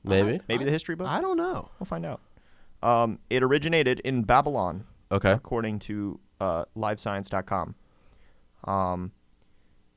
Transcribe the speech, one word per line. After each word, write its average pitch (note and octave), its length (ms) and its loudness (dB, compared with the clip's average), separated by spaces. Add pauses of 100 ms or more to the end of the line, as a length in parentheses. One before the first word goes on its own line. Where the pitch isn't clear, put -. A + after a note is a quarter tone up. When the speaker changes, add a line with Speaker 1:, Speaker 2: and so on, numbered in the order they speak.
Speaker 1:
Maybe. G2+ 320 4
Speaker 2:
I, F#3 100 -6
Speaker 3:
Maybe A#2+ 160 0
Speaker 2:
I, C3+ 40 -2
Speaker 3:
the C#3 40 2
history D#3+ 240 -2
book? F#3 140 -6
Speaker 2:
I C4 120 -2
don't F#4+ 160 0
know. F4 340 -4 (100)
Speaker 3:
We'll F#3+ 60 -10
find E3+ 200 -8
out. - 140 -8 (640)
Um, A#2 340 4 (100)
it B2+ 140 2
originated C#3+ 580 4
in B2+ 220 0
Babylon, A2+ 640 2 (260)
Speaker 1:
Okay. G2 220 4
Speaker 3:
according A2+ 480 -2
to, G#2 400 -8 (200)
uh, E2+ 260 -2 (100)
live G#2+ 240 -4
science G2+ 280 -6
dot F#2+ 180 -4
com. F#2 280 -4 (880)
Um, F#2 480 -2 (880)